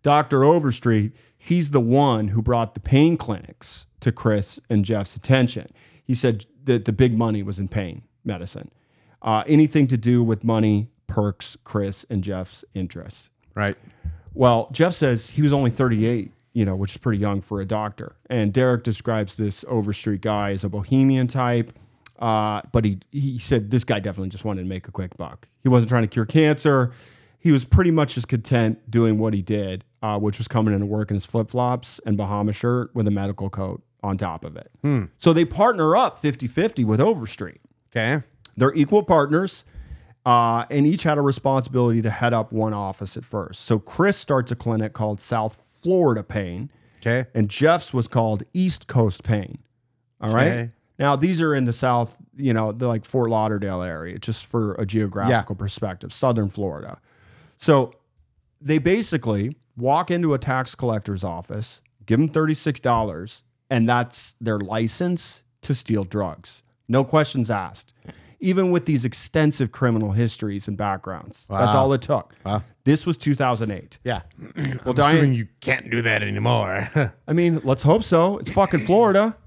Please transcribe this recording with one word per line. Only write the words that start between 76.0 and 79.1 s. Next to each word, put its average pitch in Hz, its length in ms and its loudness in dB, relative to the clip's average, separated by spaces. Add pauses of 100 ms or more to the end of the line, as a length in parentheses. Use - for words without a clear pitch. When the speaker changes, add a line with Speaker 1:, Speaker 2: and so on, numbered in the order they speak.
Speaker 2:
that 107 200 0
anymore. 104 680 -2 (300)
<laughs> - 80 -18
Speaker 1:
I 156 60 -2
mean, 170 300 2
let's 131 200 0
hope 190 200 4
so. 180 340 2
It's - 140 -10
fucking 180 340 0
Florida. 208 500 4 (120)